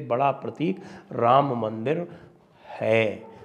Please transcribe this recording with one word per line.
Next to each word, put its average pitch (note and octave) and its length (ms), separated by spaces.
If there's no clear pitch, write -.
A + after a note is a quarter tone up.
बड़ा C3 240
प्रतीक E3 480
राम B2+ 420
मंदिर A#2 520
है। A2 580